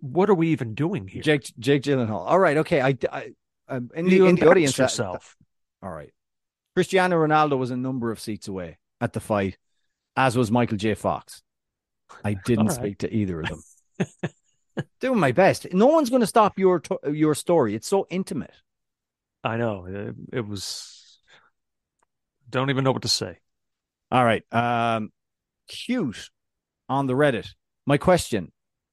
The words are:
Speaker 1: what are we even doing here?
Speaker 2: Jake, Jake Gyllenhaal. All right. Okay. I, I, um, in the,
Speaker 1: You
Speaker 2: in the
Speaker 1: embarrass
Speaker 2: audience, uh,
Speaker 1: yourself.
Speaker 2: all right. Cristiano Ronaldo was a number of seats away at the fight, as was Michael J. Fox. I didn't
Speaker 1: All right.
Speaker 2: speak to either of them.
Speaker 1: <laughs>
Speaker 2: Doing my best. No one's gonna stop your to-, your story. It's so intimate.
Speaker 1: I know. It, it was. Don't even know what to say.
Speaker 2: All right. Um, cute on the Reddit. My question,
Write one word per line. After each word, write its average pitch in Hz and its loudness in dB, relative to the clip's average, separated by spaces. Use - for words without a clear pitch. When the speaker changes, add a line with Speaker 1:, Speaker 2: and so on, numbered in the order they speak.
Speaker 1:
what 160 0
are 208 4
we 165 2
even 117 -2
doing 143 -4
here? 107 -14
Speaker 2:
Jake, 151 0
Jake 131 0
Gyllenhaal. 110 -2
All 156 4
right. 160 4
Okay. 151 0
I, 135 0
I, 135 -12
um, 123 -8
in 165 -6
the, 185 4
Speaker 1:
You 185 8
Speaker 2:
in 180 6
the 175 0
Speaker 1:
embarrass 156 8
Speaker 2:
audience, 151 4
uh, 131 2
Speaker 1:
yourself. 101 -4
Speaker 2:
all 92 -12
right. 76 -14
Cristiano 180 2
Ronaldo 151 2
was 127 -2
a 127 -6
number 127 -4
of 104 -10
seats 107 -10
away 87 -10
at 117 -2
the 107 -6
fight, 98 -2
as 127 2
was 117 0
Michael 117 0
J. 104 -2
Fox. - -6
I 104 -2
didn't 107 0
Speaker 1:
All 110 4
right. - -2
Speaker 2:
speak 104 -6
to - -6
either 95 -2
of 80 -6
them. - -10
Speaker 1:
<laughs> - -14
Speaker 2:
Doing 247 0
my 135 2
best. 165 2
No 208 6
one's 302 4
gonna 240 2
stop 202 2
your 185 4
to-, - -6
your 151 2
story. 123 0
It's - -10
so 196 0
intimate. 175 -8
Speaker 1:
I 113 -4
know. 104 -4
It, 107 -12
it 107 -8
was. - -14
Don't 127 0
even 135 0
know 131 4
what 117 -4
to 120 -4
say. 92 -4
Speaker 2:
All 123 4
right. 113 2
Um, 117 -2
cute - -6
on 135 -2
the 127 -2
Reddit. 127 0
My 143 4
question, 143 0